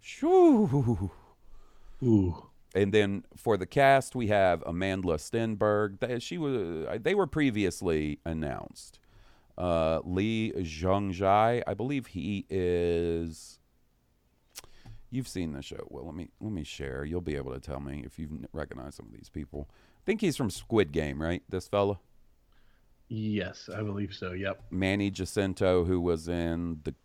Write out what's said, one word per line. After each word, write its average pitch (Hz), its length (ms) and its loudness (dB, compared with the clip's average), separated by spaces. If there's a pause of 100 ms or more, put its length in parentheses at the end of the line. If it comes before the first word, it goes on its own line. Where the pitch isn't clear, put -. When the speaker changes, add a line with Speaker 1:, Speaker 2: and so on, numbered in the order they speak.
Speaker 1:
Shoo. 185 1080 4 (920)
Speaker 2:
Ooh. 101 480 4 (260)
Speaker 1:
And 98 160 4
then 98 320 2 (120)
for 110 200 0
the 92 100 -4
cast, 135 500 4
we 120 120 -2
have 95 360 4
Amandla 90 540 0
Stenberg. 107 800 0
They, 120 180 -2
she - 200 -8
was, 95 500 -4
uh, 101 120 -6
they 160 140 0
were 190 140 2
previously 92 960 0
announced. 67 760 -8 (580)
Uh, 82 480 2
Lee 110 520 0
Jung-jae, 95 1080 2
I 98 100 -2
believe 123 320 -4
he 98 440 -6
is, 85 1080 -2 (1500)
you've 123 200 -6
seen 85 240 -6
the 69 100 -10
show. - 260 -12
Well, 65 160 -12
let 78 120 -10
me, 87 140 -12 (100)
let 107 120 -6
me 82 120 -4
share. 69 400 -8
You'll 82 160 -4
be 80 160 -4
able 67 160 -6
to 65 80 -10
tell 67 180 -10
me 71 260 -8
if - 140 -16
you've 76 140 -8
n-, 65 200 -10
recognized 71 440 -10
some - 100 -18
of 53 60 -20
these - 180 -20
people. 73 400 -10
I - 340 -20
think 214 160 0
he's 165 160 2
from 113 140 0
Squid 101 400 2
Game, 76 320 -2
right? 82 260 -2
This 92 200 -6
fella? 101 320 2 (1080)
Speaker 2:
Yes, 107 640 -4
I 101 100 -6
believe 101 300 -6
so. 92 200 -8
Yep. 95 400 -6
Speaker 1:
Manny 98 400 2
Jacinto, 92 720 2
who 90 160 2
was 85 260 0
in 85 560 -2
The 71 120 -6 (100)